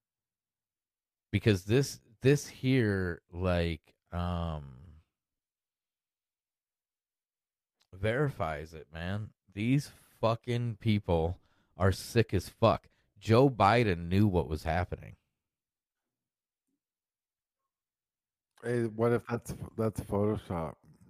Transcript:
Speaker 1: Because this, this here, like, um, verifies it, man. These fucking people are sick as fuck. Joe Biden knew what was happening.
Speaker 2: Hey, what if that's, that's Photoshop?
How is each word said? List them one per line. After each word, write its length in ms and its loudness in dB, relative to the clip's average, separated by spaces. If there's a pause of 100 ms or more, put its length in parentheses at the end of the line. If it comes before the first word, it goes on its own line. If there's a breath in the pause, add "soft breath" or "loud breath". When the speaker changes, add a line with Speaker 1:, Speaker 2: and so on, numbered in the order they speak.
(1300)
Speaker 1:
Because 320 2
this, 360 0 (220)
this 240 4
here, 720 0 (120)
like, 480 0 (320)
um, 500 -4 (3250)
verifies 840 -4
it, 180 -16
man. 380 -6 (220)
These 380 0 (300)
fucking 600 -4
people 580 0 (380)
are 160 4
sick 420 0
as 140 -2
fuck. 400 2 (300)
Joe 320 4
Biden 580 2
knew 180 4
what 220 2
was 160 -6
happening. 520 -4 (3500)
Speaker 2:
Hey, 220 -2
what 280 0
if 140 -2
that's, 280 -8 (240)
that's 220 -2
Photoshop? 720 -4 (360)